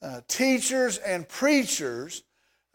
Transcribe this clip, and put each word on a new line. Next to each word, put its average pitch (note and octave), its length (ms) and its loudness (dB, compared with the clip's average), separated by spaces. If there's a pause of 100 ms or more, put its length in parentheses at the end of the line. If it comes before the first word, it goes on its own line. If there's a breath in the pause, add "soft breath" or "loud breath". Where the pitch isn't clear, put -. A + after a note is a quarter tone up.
uh, B2+ 280 -12
teachers B3+ 680 2
and F3+ 320 -4
preachers, E3+ 920 0 (520)